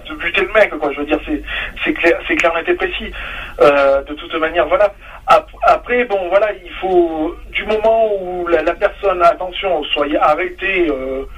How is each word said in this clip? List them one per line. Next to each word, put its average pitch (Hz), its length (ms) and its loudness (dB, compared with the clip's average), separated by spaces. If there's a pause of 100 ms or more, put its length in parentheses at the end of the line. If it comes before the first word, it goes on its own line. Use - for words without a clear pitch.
de 311 60 -10
buter - 260 -4
le - 120 -2
mec, 202 160 2 (100)
quoi. 147 140 -4
Je 143 60 -8
veux 147 60 -4
dire, 151 200 -2
c'est, 151 180 -6 (400)
c'est 160 100 -2
clair, 170 320 2
c'est 165 100 -2
clair, 165 180 0
net 170 160 -4
et 180 60 2
précis. 185 360 -6 (480)
Euh, 139 440 4
de 147 100 -10
toute 170 220 -10
manière, 160 320 0
voilà. 196 260 2 (340)
Ap-, - 220 4 (140)
après, 240 420 2
bon, 190 240 -2
voilà, 202 240 2
il - 260 -16
faut, 170 560 2 (160)
du - 140 -4
moment 214 500 2
où 180 320 -4
la, 165 160 2
la 170 100 0
personne, 190 480 0
attention, 170 640 2
soit 147 220 -2 (140)
arrêtée, 170 680 0
euh, 131 360 -4 (120)